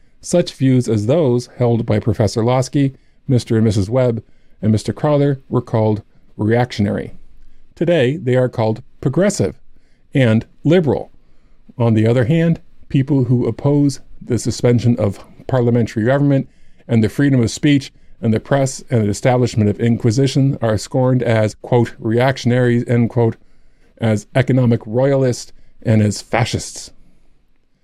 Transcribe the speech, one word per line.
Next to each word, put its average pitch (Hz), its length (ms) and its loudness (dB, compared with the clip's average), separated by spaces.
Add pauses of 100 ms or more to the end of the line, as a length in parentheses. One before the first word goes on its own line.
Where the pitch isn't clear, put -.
(200)
such - 340 -2
views 127 340 2
as 104 180 0
those 127 420 0 (100)
held 117 260 0
by 107 140 0
Professor 107 440 0
Laski, 131 520 0 (320)
Mister 120 300 0
and 110 80 2
Missus 101 260 0
Webb, 123 320 0 (400)
and 107 80 0
Mister 107 220 0
Crowther 143 560 0
were 123 140 -2
called 107 400 -2 (340)
reactionary. 104 760 -2 (640)
Today, 156 420 0
they 127 200 -2
are 127 120 2
called 110 340 -2 (180)
progressive 143 600 -2 (520)
and 113 340 2 (160)
liberal. 143 480 0 (680)
On 117 160 2
the 110 120 2
other 120 200 2
hand, 165 340 0 (280)
people 135 360 0
who 123 220 0
oppose 143 540 0 (220)
the 120 160 -4
suspension 120 600 0
of 101 260 -2 (220)
parliamentary 120 580 0
government 139 440 2 (380)
and 113 160 2
the 107 60 2
freedom 139 340 2
of 110 80 0
speech 143 420 0 (280)
and 113 120 0
the 110 80 0
press 135 500 -2
and 113 140 0
the 104 40 0
establishment 120 600 0
of 98 120 -2
inquisition 131 840 0
are 110 160 0
scorned 127 440 0
as, 110 340 0
quote, - 420 0
"reactionaries," 120 880 0
end 120 240 0
quote, 117 260 0 (640)
as 107 360 -2
economic 127 520 2
royalists, 131 680 0 (300)
and 110 180 2
as 104 220 0
fascists. - 680 -4 (920)